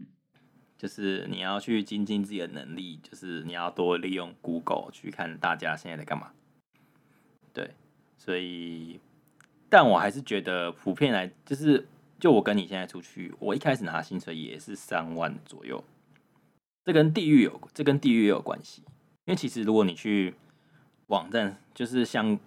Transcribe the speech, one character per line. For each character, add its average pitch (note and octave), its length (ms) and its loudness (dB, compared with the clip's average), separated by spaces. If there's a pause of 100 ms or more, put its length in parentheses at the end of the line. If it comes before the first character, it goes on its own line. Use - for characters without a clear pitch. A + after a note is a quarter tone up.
(800)
就 - 80 -10
是 F#2+ 420 -6
你 F#2 120 -8
要 F#2+ 180 -4
去 A2 240 0
精 G#2 240 -4
进 G#2 160 -2
自 G2+ 100 -8
己 G2+ 60 -8
的 E2+ 80 -6
能 D2+ 300 -12
力， F2 260 -14
就 - 140 -20
是 E2+ 260 -10
你 D#2+ 80 -12
要 F2 180 -6
多 F2 280 0
利 F#2 160 -6
用 F2 280 -6
Google - 520 -6
去 - 180 -14
看 E2 260 -10
大 E2 200 -2
家 D#2 200 -6
现 E2 140 -14
在 D#2+ 60 -10
在 D2+ 80 -12
干 D#2+ 120 -6
嘛。 - 140 -14 (1200)
对， - 220 -12 (420)
所 F#2 220 -6
以， E2+ 600 -12 (680)
但 F#3 160 10
我 G2+ 140 6
还 F#2+ 100 2
是 B2 140 -6
觉 G#2 180 -2
得 F2+ 300 -2
普 F#2 240 -4
遍 C3+ 180 2
来， F#2 160 -2 (160)
就 C#3 120 -6
是， D3 320 2 (320)
就 F3 100 6
我 A2+ 100 6
跟 G#2 160 0
你 F#2+ 80 0
现 F#2+ 140 -8
在 F#2 80 -6
出 F2 160 -16
去， - 380 -14
我 G2+ 160 -2
一 - 20 -6
开 C3+ 160 0
始 B2 80 -6
拿 E2 180 -4
薪 F2+ 200 -8
水 E2+ 160 -12
也 D2+ 200 -12
是 G2 200 -14
三 E2 400 -6
万 D#2+ 280 -4
左 - 220 -20
右。 B1 160 -8 (1000)
这 F3+ 80 0
跟 D#3 200 6
地 D#3+ 160 0
域 D3 140 10
有， - 180 0 (140)
这 D3+ 80 -6
跟 C#3+ 160 4
地 C3+ 140 4
域 A2+ 100 6
也 G#2 60 6
有 F2+ 120 4
关 - 220 -6
系。 - 220 -20 (400)
因 F3+ 80 -4
为 - 20 2
其 C#3 140 -4
实 A2+ 160 -4
如 A2 100 4
果 A2 80 8
你 F2+ 140 0
去 G2 400 0 (720)
网 F#2 200 -2
站， G2+ 320 -2 (140)
就 B2 100 -6
是 A#2+ 200 0
像， G#2+ 420 0